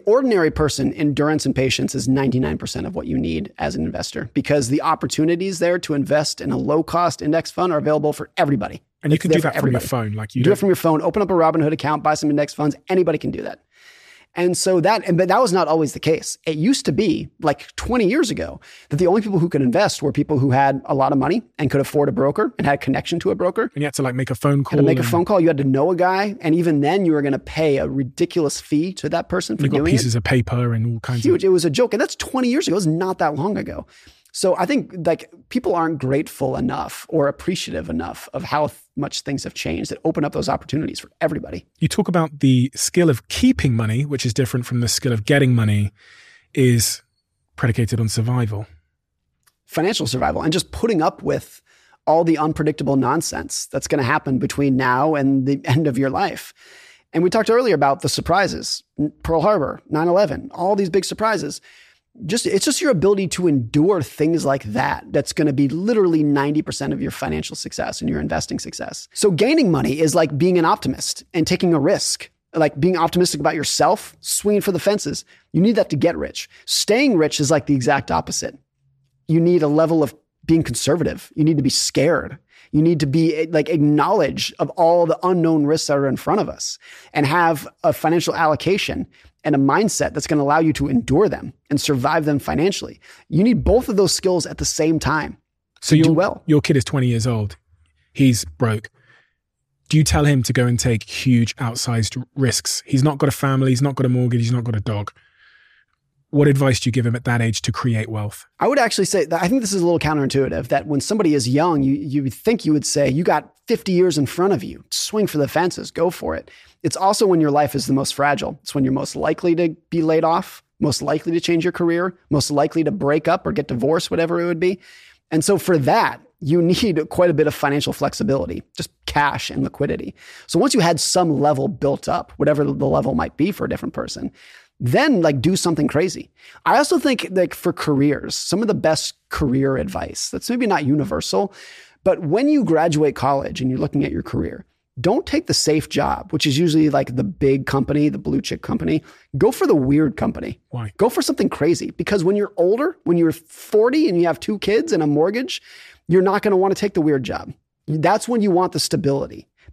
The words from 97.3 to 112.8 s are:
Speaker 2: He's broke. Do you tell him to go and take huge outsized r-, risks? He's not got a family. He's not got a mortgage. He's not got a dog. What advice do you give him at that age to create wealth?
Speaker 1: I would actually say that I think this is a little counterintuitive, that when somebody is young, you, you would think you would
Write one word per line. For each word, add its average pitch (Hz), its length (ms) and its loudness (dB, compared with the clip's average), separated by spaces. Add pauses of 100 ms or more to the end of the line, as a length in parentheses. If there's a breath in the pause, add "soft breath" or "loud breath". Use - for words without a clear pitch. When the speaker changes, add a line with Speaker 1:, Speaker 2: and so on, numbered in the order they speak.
Speaker 2:
He's 127 320 2
broke. 110 460 -4 (1000 soft breath)
Do 156 80 4
you 156 60 6
tell 147 220 2
him 143 180 4
to 131 100 -2
go 123 140 2
and 120 120 0
take 117 300 -2
huge 120 460 2
outsized 117 640 -4
r-, 123 80 -8 (100)
risks? - 500 -2
He's 131 180 2
not 147 140 2
got 139 120 2
a - 20 -2
family. 135 400 0
He's 123 100 0
not 139 140 0
got 131 100 -2
a 123 40 2
mortgage. 123 320 2
He's 117 100 0
not 123 120 -2
got 117 120 -4
a 107 40 -2
dog. 104 320 -6 (1200 soft breath)
What 143 180 4
advice 135 320 2
do - 80 -2
you 117 60 -2
give 120 120 0
him 117 100 0
at 120 100 -8
that 120 160 0
age 113 220 -2
to 120 100 -2
create 110 340 -2
wealth? 107 380 -8 (140)
Speaker 1:
I 185 80 0
would 277 120 2
actually 220 240 0
say 175 220 0
that 165 160 -2
I 180 80 0
think 262 120 2
this 196 120 -4
is 190 80 0
a 170 40 2
little 170 140 2
counterintuitive, 139 680 0
that 139 200 -2
when 143 140 -2
somebody 202 320 0
is 123 160 0
young, 147 340 2
you, 135 100 2
you 147 300 -2
would 131 100 -4
think - 300 -2
you 156 100 2
would 147 120 0